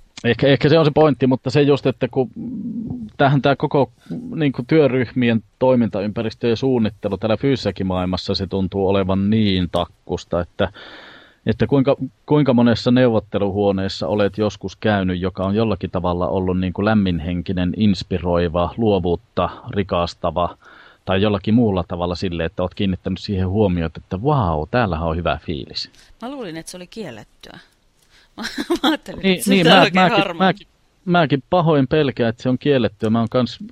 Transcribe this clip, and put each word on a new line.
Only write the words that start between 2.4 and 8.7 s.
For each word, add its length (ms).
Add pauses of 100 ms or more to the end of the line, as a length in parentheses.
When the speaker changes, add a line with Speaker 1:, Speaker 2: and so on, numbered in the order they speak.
Speaker 1:
tämähän 260
tää 140
koko, 360 (420)
niin 180
kuin 140
työryhmien 760 (160)
toimintaympäristö 920
ja 80
suunnittelu 640
täällä 180
fyysisessäkin 500
maailmassa, 480
se 120
tuntuu 420